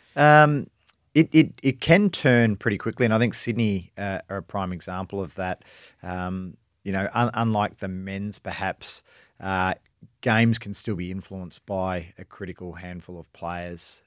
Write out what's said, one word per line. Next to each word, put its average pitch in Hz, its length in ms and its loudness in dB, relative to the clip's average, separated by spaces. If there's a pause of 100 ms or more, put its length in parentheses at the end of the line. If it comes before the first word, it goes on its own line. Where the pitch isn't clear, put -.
(160)
Um, 147 520 8 (480)
it, 156 160 4
it, 156 300 6
it 135 200 0
can 190 280 6
turn 120 460 4
pretty 104 220 -2
quickly, 113 280 -2
and 110 80 4
I 113 60 4
think 113 140 2
Sydney, 104 640 -4
uh, 98 220 -6 (100)
are 98 80 -6
a 90 60 -8
prime 92 300 -6
example 92 480 -8
of 85 140 -10
that. 92 280 -6 (380)
Um, 92 560 -8 (260)
you 98 80 -8
know, 95 220 -2
un-, 120 200 0
unlike 110 460 -2
the 98 80 -8
men's, 98 520 -10
perhaps, - 640 -10 (360)
uh, 95 340 -2 (480)
games 113 380 4
can 101 140 -10
still 104 220 -6
be 90 160 -8
influenced 92 540 -14
by 92 520 -6
a 95 80 -18
critical 90 480 -14
handful 90 460 -14
of - 140 -20
players. 87 720 -12